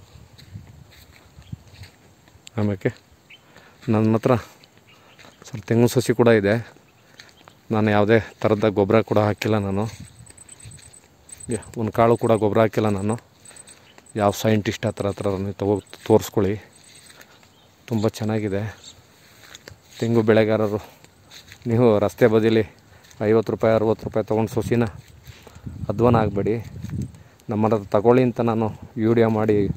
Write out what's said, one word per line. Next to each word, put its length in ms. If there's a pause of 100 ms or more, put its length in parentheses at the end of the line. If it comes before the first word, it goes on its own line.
(2500)
ಆಮೇಲೆ 400 (920)
ನನ್ನ 260
ಹತ್ರ 220 (1080)
ಸ್ವಲ್ಪ 200
ತೆಂಗಿನ 200
ಸಸಿ 280
ಕೂಡ 140
ಇದೆ. 400 (1000)
ನಾನು 200
ಯಾವುದೇ 300 (200)
ಥರದ 280
ಗೊಬ್ಬರ 320
ಕೂಡ 180
ಹಾಕಿಲ್ಲ 400
ನಾನು. 300 (1600)
ಯಾ-, 280
ಒಂದು 140
ಕಾಳು 240
ಕೂಡ 160
ಗೊಬ್ಬರ 280
ಹಾಕಿಲ್ಲ 280
ನಾನು. 300 (1000)
ಯಾವ 140
ಸೈಂಟಿಸ್ಟ್ 560
ಹತ್ರ 200
ಹತ್ರ 220
ನೀವು 240
ತಗೋ 280
ತೋರಿಸ್ಕೊಳ್ಳಿ. 800 (1200)
ತುಂಬ 220
ಚೆನ್ನಾಗಿದೆ. 680 (1200)
ತೆಂಗು 220
ಬೆಳೆಗಾರರು 760 (680)
ನೀವು 320
ರಸ್ತೆ 280
ಬದಿಲಿ 600 (360)
ಐವತ್ತು 300
ರೂಪಾಯಿ, 220
ಅರವತ್ತು 300
ರೂಪಾಯಿ 200
ತೊಗೊಂಡು 380
ಸಸಿನ 220 (1040)
ಅಧ್ವಾನ 280
ಆಗಬೇಡಿ. 480 (840)
ನಮ್ಮ 160
ಹತ್ರ 240
ತಗೊಳ್ಳಿ 320
ಅಂತ 180
ನಾನು 280 (280)
video 320
ಮಾಡಿ 380 (100)